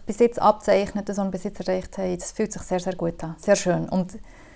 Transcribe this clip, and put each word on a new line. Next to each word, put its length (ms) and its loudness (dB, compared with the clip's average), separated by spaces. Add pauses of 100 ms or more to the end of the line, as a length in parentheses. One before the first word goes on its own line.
bis 180 -6
jetzt 240 4
abzeichnet, 680 4
das, 80 -4
was 100 0
wir 40 -2
bis 140 -6
jetzt 160 -6
erreicht 360 -4
haben, 220 -2
das 140 -6
fühlt 200 -2
sich 100 -8
sehr, 180 -2
sehr 160 -4
gut 260 -4
an. 160 -8
Sehr 160 4
schön. 340 2
Und 300 -2 (380)